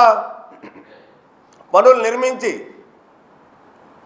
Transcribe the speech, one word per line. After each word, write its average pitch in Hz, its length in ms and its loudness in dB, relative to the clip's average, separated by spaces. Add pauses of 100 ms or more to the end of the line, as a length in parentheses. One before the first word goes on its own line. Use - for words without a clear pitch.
(1700)
పనులు 240 320 4
నిర్మించి 247 460 -6 (1500)